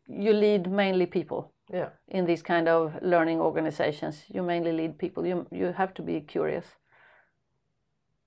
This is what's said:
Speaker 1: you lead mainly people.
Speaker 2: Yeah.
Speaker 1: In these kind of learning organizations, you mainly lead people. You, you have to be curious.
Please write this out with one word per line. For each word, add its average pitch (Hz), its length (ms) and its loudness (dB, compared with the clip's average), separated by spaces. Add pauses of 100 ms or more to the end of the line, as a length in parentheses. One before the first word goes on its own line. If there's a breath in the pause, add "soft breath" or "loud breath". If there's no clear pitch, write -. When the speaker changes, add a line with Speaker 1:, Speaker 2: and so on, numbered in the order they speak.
Speaker 1:
you 202 240 2
lead 208 380 4
mainly 190 360 2
people. 165 460 -4 (200)
Speaker 2:
Yeah. 180 160 -4 (200)
Speaker 1:
In 185 180 0
these 165 160 2
kind 165 260 2
of 165 240 4 (100)
learning 165 380 2
organizations, 156 880 -2
you 190 140 -6
mainly 170 300 0
lead 160 260 -4
people. 170 280 -6
You, 180 240 -4
you 180 220 -2
have 190 220 -2
to - 80 -12
be 165 180 -4
curious. 151 460 -4 (1600 soft breath)